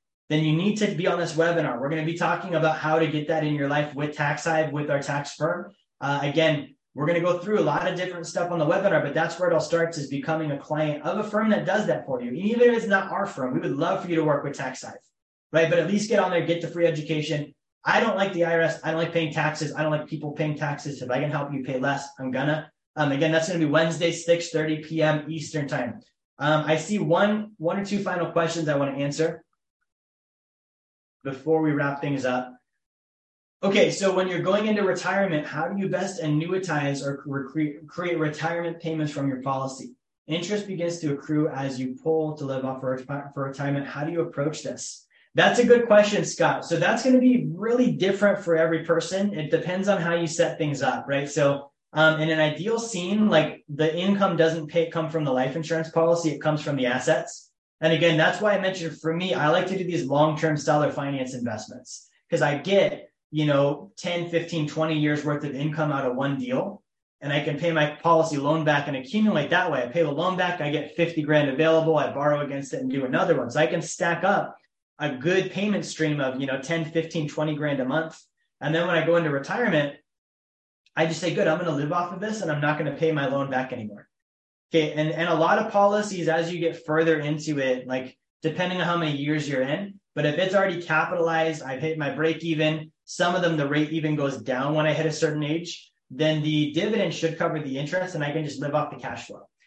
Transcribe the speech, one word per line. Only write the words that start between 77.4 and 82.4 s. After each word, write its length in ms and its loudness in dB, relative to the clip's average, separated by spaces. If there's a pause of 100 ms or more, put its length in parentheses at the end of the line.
grand 240 -2
a 60 0
month. 340 -2 (420)
And 120 -2
then 140 0
when 80 2
I 100 2
go 100 4
into 140 2
retirement, 640 0 (1000)
I 100 2
just 160 -4
say, 140 -2
"Good, 120 2
I'm 120 0
gonna 160 -2
live 180 -2
off 200 -2
of 60 -10
this 220 -6